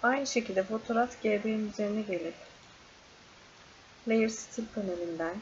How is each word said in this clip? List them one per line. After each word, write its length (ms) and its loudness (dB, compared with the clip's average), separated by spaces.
Aynı 240 4
şekilde 360 2
fotoğraf 600 0
G 220 2
B'nin 260 0
üzerine 320 -2
gelip 320 -4
Layer 200 6
Style 460 -6
panelinden 680 -2